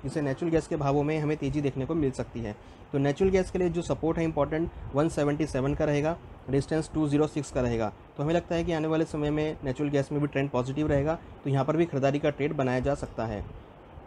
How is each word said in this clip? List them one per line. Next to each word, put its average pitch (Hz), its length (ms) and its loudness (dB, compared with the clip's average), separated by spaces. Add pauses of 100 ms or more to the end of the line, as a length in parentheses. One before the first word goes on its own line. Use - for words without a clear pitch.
जिससे 139 200 -4
natural 143 280 -2
gas 160 160 2
के 170 100 -2
भावों 143 260 2
में 151 160 0
हमें 151 180 0
तेज़ी 143 240 -2
देखने 135 260 -2
को 160 80 -2
मिल 147 160 2
सकती 127 300 -6
है। 107 160 -6 (360)
तो 147 60 0
natural 143 320 2
gas 185 200 2
के - 80 -2
लिए 180 100 2
जो 170 140 0
support 156 360 0
है 165 60 2
important 160 460 0 (240)
one 147 140 4
सेवेंटी 147 380 0
सेवन 139 280 0
का 156 100 0
रहेगा, 151 320 2 (340)
रेजिस्टेंस 147 440 0
टू 156 140 2
ज़ीरो 147 180 4
सिक्स - 240 -6
का 139 100 -2
रहेगा। 113 320 0 (240)
तो 147 60 -4
हमें 156 120 2
लगता 175 200 0
है 170 100 0
कि 170 80 -2
आने 156 160 0
वाले 160 160 2
समय 147 260 -2
में 151 340 0
natural 143 260 -2
gas 139 220 2
में 143 80 0
भी 151 60 2
trend 139 240 0
positive 135 360 0
रहेगा, 151 320 2 (260)
तो 143 60 -2
यहाँ 135 140 2
पर 151 120 2
भी 170 80 4
खरीदारी 139 340 2
का 151 120 2
trade 143 220 0
बनाया 127 280 2
जा 139 140 0
सकता 120 320 -4
है। 104 180 -4 (640)